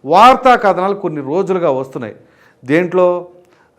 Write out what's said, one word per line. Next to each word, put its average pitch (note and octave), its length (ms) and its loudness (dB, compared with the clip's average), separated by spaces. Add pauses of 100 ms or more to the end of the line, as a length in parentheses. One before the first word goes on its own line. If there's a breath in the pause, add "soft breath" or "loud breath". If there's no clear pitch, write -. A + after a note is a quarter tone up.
వార్తా B3 500 4
కథనాలు F#3+ 400 0
కొన్ని E3+ 260 -8
రోజులుగా E3+ 500 -4
వస్తున్నాయి. C3 460 -8 (480 soft breath)
దేంట్లో? F3 640 0 (500 soft breath)